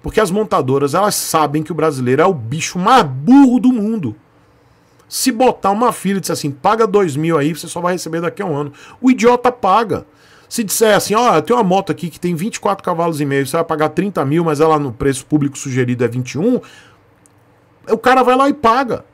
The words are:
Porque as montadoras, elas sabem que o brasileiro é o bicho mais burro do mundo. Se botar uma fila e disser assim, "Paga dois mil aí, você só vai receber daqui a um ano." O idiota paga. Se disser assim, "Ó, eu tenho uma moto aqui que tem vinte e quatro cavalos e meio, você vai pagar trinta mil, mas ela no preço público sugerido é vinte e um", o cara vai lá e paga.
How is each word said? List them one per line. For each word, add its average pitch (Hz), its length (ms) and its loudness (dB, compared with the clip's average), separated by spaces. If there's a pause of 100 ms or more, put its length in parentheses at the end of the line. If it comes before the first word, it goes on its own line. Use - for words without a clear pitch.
Porque - 200 -2
as 180 100 0
montadoras, 143 640 0
elas 196 200 0
sabem 151 480 -2
que 151 120 -10
o - 20 -6
brasileiro 139 460 0
é 175 40 4
o 190 80 2
bicho 147 460 -6
mais 220 240 4
burro 233 560 4
do 254 140 4
mundo. 208 420 -4 (960)
Se - 200 -2
botar 226 420 0
uma 220 200 0
fila 196 280 -4
e - 20 -6
disser 165 140 -4
assim, 143 160 -6
"Paga 220 360 0
dois 185 300 0
mil 160 200 0
aí, 147 160 0
você 160 140 -12
só 175 140 -8
vai 175 120 -2
receber 165 280 -6
daqui 170 200 -6
a 202 40 -4
um 156 100 -4
ano." 143 160 -6 (300)
O 254 100 4
idiota 247 400 2
paga. 196 540 0 (420)
Se - 160 -6
disser 214 320 2
assim, 190 200 0
"Ó, 226 200 4
eu 156 60 4
tenho 240 180 0
uma 220 60 2
moto 185 260 0
aqui 160 180 -6
que - 100 -18
tem 175 140 -2
vinte 185 220 -6
e - 60 -10
quatro 196 220 -2
cavalos 170 360 -2
e 147 60 -2
meio, 139 200 0
você 135 120 -4
vai 165 80 0
pagar 151 240 0
trinta 180 340 -2
mil, 156 220 0
mas 156 160 0
ela 156 180 4
no 139 140 -4
preço 139 320 -4
público 143 320 -2
sugerido 123 480 -2
é - 20 0
vinte 127 260 -6
e 135 60 -6
um", 233 220 0 (1300)
o 220 80 0
cara 254 260 2
vai 254 140 4
lá 277 100 4
e 277 60 2
paga. 233 500 0 (100)